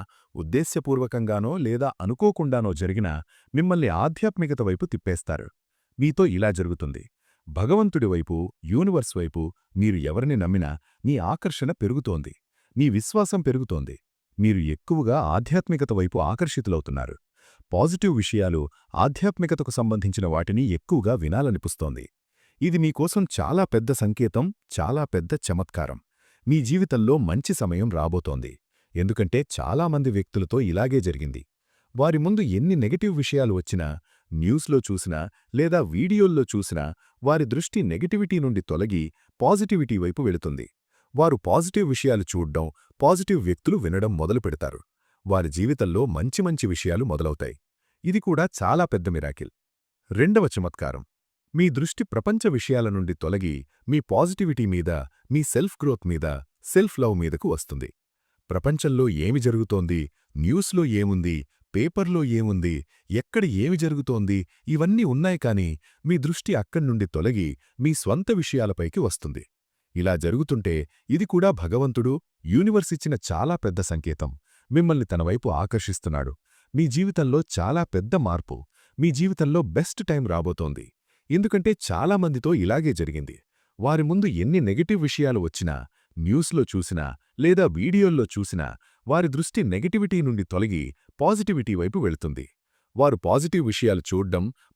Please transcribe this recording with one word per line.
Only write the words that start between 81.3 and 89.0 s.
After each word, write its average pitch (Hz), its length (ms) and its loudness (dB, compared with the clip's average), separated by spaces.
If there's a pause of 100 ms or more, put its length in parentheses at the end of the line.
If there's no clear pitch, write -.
చాలామందితో 156 720 0
ఇలాగే 131 400 2
జరిగింది. 73 420 -6 (440)
వారి 151 240 2
ముందు 190 320 2
ఎన్ని 127 240 2
నెగటివ్ 156 420 2
విషయాలు 135 380 0
వచ్చినా, 82 360 -4 (420)
న్యూస్లో 127 460 2
చూసినా 87 420 -4 (340)
లేదా 175 280 6
వీడియోల్లో 160 580 2
చూసినా, 95 420 -4 (400)